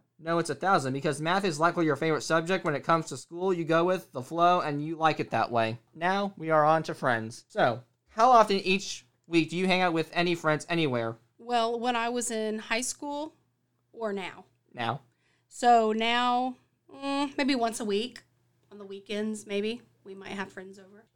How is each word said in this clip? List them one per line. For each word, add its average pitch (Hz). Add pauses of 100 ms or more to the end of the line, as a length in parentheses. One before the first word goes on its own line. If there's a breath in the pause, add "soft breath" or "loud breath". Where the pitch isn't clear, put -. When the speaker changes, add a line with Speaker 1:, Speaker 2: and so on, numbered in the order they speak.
(180)
Speaker 1:
know 165
it's 165
a 135
thousand? 170
Because 139
math 180
is 151
likely 170
your 147
favorite 151
subject. 165
When 160
it 131
comes 165
to 135
school, 180
you 170
go 165
with 185
the 131
flow 170
and 147
you 160
like 156
it 135
that 113
way. 113 (160)
Now, 196
we 160
are 156
on 156
to 147
friends. 113
So, 127 (240)
how 240
often 208
each - (200)
week 165
do 165
you 185
hang 185
out 180
with 160
any 175
friends 151
anywhere? 123 (220)
Speaker 2:
Well, 233
when 240
I 233
was 240
in 220
high 226
school 294 (580)
or 220
now? 185 (280)
Speaker 1:
Now. 117 (480)
Speaker 2:
So 226
now, 247 (360)
mm, 277
maybe 277
once 226
a 240
week. 208 (480)
On 202
the 202
weekends, 208
maybe. 214 (220)
We 196
might 196
have 190
friends 196
over. 196 (120)